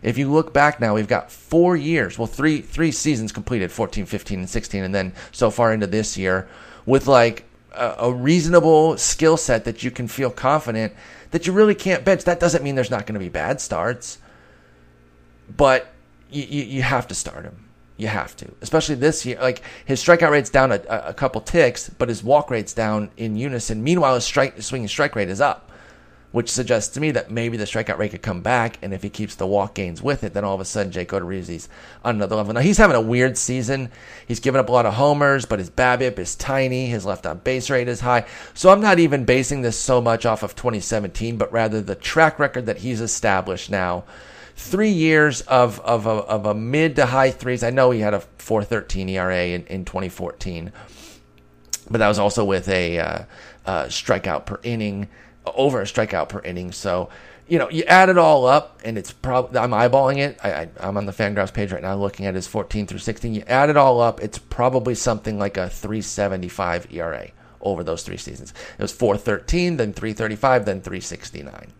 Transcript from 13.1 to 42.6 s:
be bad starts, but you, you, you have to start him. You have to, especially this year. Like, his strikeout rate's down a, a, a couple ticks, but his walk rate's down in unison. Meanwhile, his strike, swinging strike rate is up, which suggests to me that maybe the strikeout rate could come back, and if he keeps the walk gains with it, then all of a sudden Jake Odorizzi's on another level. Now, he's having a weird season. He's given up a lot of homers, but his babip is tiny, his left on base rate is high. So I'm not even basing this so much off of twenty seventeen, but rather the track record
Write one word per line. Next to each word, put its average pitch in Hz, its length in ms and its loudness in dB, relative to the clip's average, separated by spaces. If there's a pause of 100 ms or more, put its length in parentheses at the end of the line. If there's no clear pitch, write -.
be 90 120 -6
bad 85 320 -4
starts, - 560 -6 (1400)
but 131 380 4 (360)
you, 143 140 -8
you, 143 200 -6
you 127 180 -6
have 127 260 0
to 87 80 -10
start - 300 -10
him. - 240 -20 (260)
You 110 140 -8
have 104 260 -8
to, - 240 -20
especially 151 360 0
this 139 300 0
year. 123 140 -8
Like, 127 220 -2 (240)
his 131 180 -2
strikeout 170 280 6
rate's 143 180 2
down 131 240 4
a, 98 160 -2
a, 110 80 -2 (100)
a 95 60 -8
couple - 260 -2
ticks, 143 500 2
but - 200 -4
his 110 120 -6
walk 143 300 2
rate's 110 220 -4
down 107 420 -2
in 110 220 -6
unison. 117 460 -4
Meanwhile, 143 320 4
his 117 100 -2
strike, 135 360 0
swinging 113 280 -6
strike 147 260 -2
rate 101 140 -2
is 98 100 -6
up, 131 320 -2 (640)
which 117 160 -2
suggests 113 460 -2
to 131 40 -6
me 156 120 0
that - 200 -4
maybe 117 240 -4
the 107 80 -4
strikeout 104 340 -4
rate 101 140 -2
could 90 100 -12
come 90 200 -6
back, 117 400 -2
and 98 100 -8
if 92 120 -8
he 101 60 -8
keeps - 260 -8
the 95 120 -4
walk 98 280 0
gains 87 260 -8
with 135 240 -2
it, 92 80 -8
then 101 100 -4
all 98 120 -2
of 92 40 -6
a 95 60 -8
sudden 98 260 -4
Jake 90 200 -8
Odorizzi's 87 580 -6 (340)
on 120 120 -2
another 104 200 -2
level. 107 180 -2
Now, 117 60 0
he's 196 200 4
having 175 180 6
a 113 40 4
weird 123 360 2
season. 127 540 -4 (360)
He's 117 140 -6
given 135 180 4
up 117 80 2
a 120 40 0
lot 120 140 6
of 107 100 2
homers, 143 500 4
but 104 140 -2
his 90 100 -8
babip 123 500 2
is - 160 -8
tiny, 131 520 -2
his 110 180 -4
left 95 200 -6
on 80 120 -6
base 127 320 -4
rate 123 180 0
is 117 140 -4
high. 123 240 2 (300)
So 185 160 8
I'm 202 100 8
not 196 180 6
even 143 260 2
basing 131 360 0
this 117 180 -2
so 123 220 2
much 113 240 0
off 110 180 0
of 101 120 -8
twenty 113 260 -4
seventeen, 110 560 -4
but - 160 -2
rather 110 260 0
the 98 160 -6
track - 440 2
record 131 260 -2